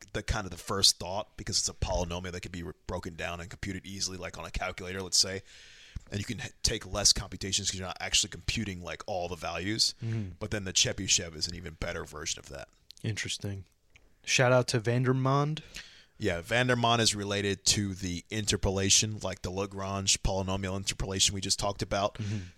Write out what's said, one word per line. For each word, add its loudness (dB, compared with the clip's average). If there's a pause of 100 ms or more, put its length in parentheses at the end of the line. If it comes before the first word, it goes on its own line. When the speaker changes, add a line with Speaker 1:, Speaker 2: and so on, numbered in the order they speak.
(140)
Speaker 1:
the -4
kind -2
of -8
the -10
first 4
thought -6
because -2
it's 0
a -8
polynomial -2
that -6
can -10
be -6
re-, -8 (140)
broken -6
down -6
and -10
computed -6
easily, -6
like, -8
on -8
a -10
calculator, -4
let's 0
say. 2 (680)
And -2
you -4
can -6
h-, -8 (120)
take 0
less 4
computations -2
'cause -2
you're -6
not -6
actually 2
computing, -4
like, -8
all -2
the -6
values. 0 (100)
Speaker 2:
Mm-hmm. -2 (100)
Speaker 1:
But -6
then -2
the -6
Chebyshev 2
is -2
an -4
even -10
better -4
version -6
of -18
that. -12 (360)
Speaker 2:
Interesting. -4 (600)
Shout 6
out 6
to 4
Vandermonde. 4 (560)
Speaker 1:
Yeah, 0
Vandermonde 4
is 6
related 0
to 4
the -4
interpolation, 2
like -6
the -6
Lagrange -2
polynomial 0
interpolation 0
we -6
just 0
talked -2
about. 0
Speaker 2:
Mm-hmm. -4 (200)